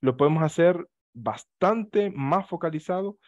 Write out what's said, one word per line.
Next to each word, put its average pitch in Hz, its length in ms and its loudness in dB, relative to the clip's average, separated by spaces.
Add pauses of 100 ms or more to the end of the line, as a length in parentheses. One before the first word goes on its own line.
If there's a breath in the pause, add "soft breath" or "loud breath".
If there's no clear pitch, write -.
lo 127 160 0
podemos 151 260 2
hacer 170 440 2 (280)
bastante 202 960 -2
más 147 380 -2
focalizado 180 800 -6